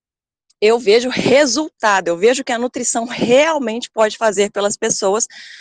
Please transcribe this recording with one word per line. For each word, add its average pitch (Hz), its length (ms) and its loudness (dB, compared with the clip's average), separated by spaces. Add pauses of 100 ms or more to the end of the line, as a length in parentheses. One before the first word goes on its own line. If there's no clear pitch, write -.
(600)
eu 226 180 4
vejo 233 300 2
resultado, 233 960 0
eu 170 100 -2
vejo 247 280 0
que - 80 -4
a 226 60 -2
nutrição 240 460 -4
realmente 247 840 0
pode 214 260 0
fazer 208 360 0
pelas 208 240 -2
pessoas 214 500 -2 (340)